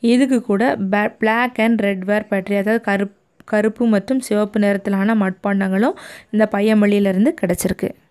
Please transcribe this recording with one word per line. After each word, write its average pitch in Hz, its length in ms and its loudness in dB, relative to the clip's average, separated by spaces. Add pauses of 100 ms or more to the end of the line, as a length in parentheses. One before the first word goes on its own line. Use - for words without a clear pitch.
இதுக்கு 247 420 2
கூட 214 340 0 (140)
ப-, 208 280 0
black 240 400 0
and 226 240 2
red 196 240 -2
ware 208 240 -2
pottery, 196 260 -2
அதாவது 214 280 0
கருப்-, 202 320 -2 (280)
கருப்பு 214 420 0
மற்றும் 220 340 0
சிவப்பு 208 400 -2
நிறத்திலான 202 540 0
மட்பாண்டங்களும் 196 800 0 (340)
இந்த 214 220 2
பையம்பள்ளியிலிருந்து 208 800 2
கிடைச்சிருக்கு. - 560 -4 (200)